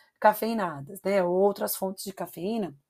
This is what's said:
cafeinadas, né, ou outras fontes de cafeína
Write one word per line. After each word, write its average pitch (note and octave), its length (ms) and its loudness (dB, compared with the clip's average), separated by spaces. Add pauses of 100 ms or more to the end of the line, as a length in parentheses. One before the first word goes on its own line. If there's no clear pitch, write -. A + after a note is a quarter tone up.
(200)
cafeinadas, G3 800 0
né, G3 220 2
ou F3 100 2
outras G3 440 2
fontes F#3+ 260 -6
de G3 80 -8
cafeína F3+ 640 -6 (140)